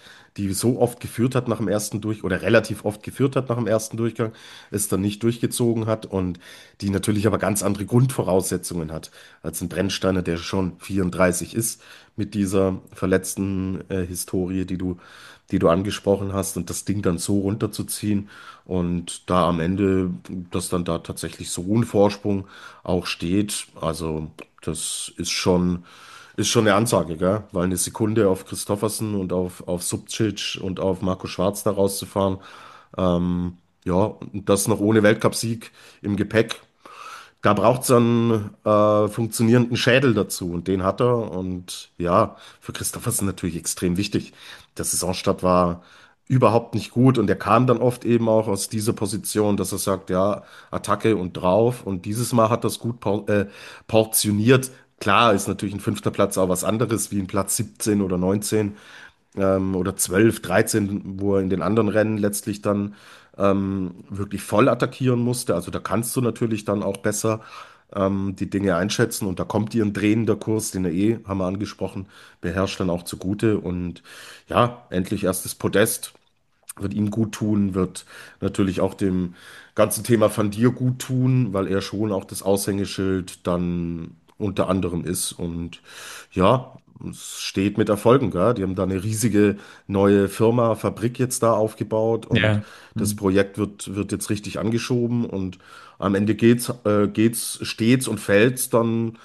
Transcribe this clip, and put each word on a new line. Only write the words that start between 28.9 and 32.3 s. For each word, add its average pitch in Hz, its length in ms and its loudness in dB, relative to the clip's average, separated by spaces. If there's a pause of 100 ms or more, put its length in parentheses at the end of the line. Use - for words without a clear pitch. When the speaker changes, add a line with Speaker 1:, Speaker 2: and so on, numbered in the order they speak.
Speaker 1:
und 92 160 -4
auf, 90 340 -4
auf 87 160 -4
Subcic - 800 -4
und 92 160 -6
auf 92 240 -2
Marco 92 240 -2
Schwarz - 380 -2
da 107 80 0
rauszufahren, 98 680 0 (580)